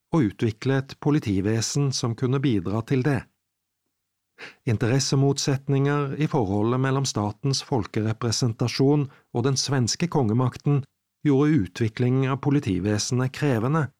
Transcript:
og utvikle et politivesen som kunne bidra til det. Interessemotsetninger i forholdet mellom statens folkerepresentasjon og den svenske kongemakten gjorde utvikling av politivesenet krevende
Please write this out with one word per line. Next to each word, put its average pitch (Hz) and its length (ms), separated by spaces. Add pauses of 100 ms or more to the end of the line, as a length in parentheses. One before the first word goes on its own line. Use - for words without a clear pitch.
(120)
og 151 160
utvikle 127 500
et 135 220
politivesen 113 960
som 117 220
kunne 131 240
bidra 107 440
til 127 200
det. 131 160 (1500)
Interessemotsetninger 139 1500
i 156 80
forholdet 113 520
mellom 135 240
statens 107 600
folkerepresentasjon 120 1400
og - 360
den 139 120
svenske 131 520
kongemakten 131 720 (420)
gjorde 147 400
utvikling 123 680
av 139 120
politivesenet 120 880
krevende 135 560 (120)